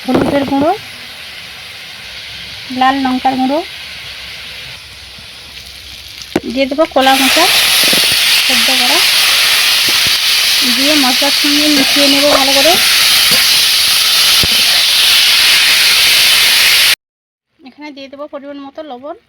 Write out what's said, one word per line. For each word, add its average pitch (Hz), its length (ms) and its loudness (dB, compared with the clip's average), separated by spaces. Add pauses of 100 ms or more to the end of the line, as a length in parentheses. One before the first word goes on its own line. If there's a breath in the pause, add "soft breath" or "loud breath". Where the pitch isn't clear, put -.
হলুদের 262 460 2
গুঁড়ো, 285 220 2 (2000)
লাল 262 140 4 (100)
লঙ্কার 254 360 0
গুঁড়ো, 262 180 2 (3000)
দিয়ে 269 180 0
দেবো 294 140 0 (100)
কলা 262 260 4
মোচা 302 240 4 (1000)
সেদ্ধ 254 220 0 (120)
করা, 269 180 2 (1800)
দিয়ে 277 160 2 (100)
মশলার 269 380 0
সঙ্গে 294 260 2 (100)
মিশিয়ে 277 360 2
নেব 277 120 2 (140)
ভালো 269 180 2
করে। 294 160 4 (4000)
এখানে 277 360 -18
দিয়ে 277 160 -16
দেবো 277 200 -12
পরিমাণ 285 340 -12
মতো 277 140 -16 (100)
লবণ 277 260 -12 (120)